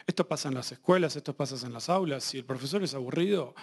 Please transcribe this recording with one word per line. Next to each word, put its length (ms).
Esto 200
pasa 220
en 60
las 160
escuelas, 440
esto 200
pasa 300
en 60
las 160
aulas. 360
Si 160
el 60
profesor 380
es 120
aburrido, 680